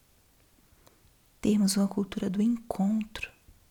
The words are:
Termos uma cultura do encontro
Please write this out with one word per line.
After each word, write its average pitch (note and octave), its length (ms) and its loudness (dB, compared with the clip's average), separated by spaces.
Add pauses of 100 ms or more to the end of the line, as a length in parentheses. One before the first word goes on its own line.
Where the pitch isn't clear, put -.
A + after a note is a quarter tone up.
(1400)
Termos G#3 380 2
uma G3 100 4
cultura G3 440 -4
do F#3+ 100 -2
encontro A3 920 -2 (400)